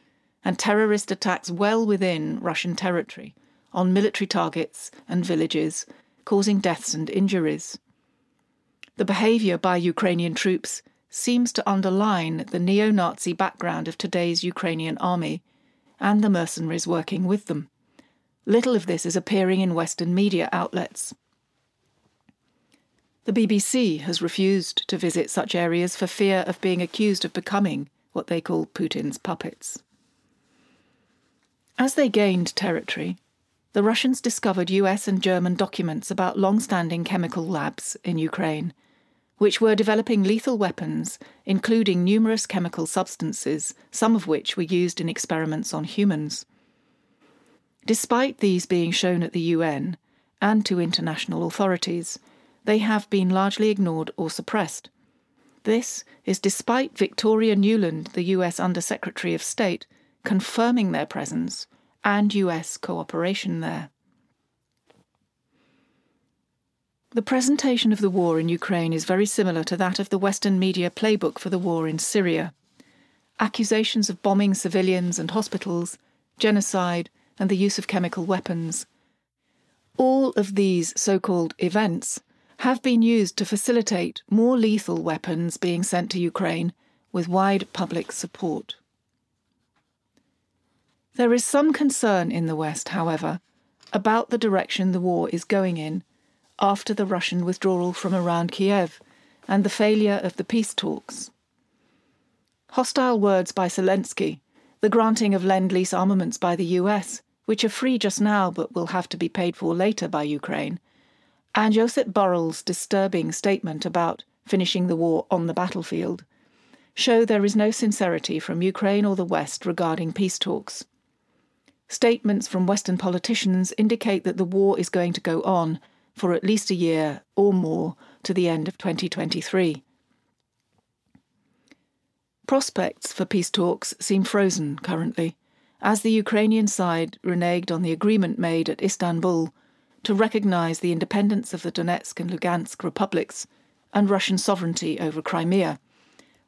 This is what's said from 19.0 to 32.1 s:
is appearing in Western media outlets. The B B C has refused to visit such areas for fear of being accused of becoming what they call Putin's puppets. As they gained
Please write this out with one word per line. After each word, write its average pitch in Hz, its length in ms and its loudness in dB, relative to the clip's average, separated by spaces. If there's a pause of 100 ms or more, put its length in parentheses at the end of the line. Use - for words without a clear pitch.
is 175 120 -2
appearing 190 440 2
in 180 140 2
Western 170 400 -2
media 190 380 2
outlets. - 600 -6 (2250)
The 220 80 0
B 254 120 4
B 202 120 4
C 202 400 0
has 170 240 -6
refused 190 640 0
to 180 80 -2
visit 170 340 0
such - 240 -2
areas 175 400 0
for 190 120 -4
fear 190 400 2
of - 160 -4
being 180 180 0
accused 196 440 0
of 165 100 -8
becoming 175 540 -2 (240)
what - 160 -6
they 170 120 -2
call 160 260 -2
Putin's 151 520 -6
puppets. - 640 -10 (2000)
As 262 160 2
they 277 140 4
gained 190 480 2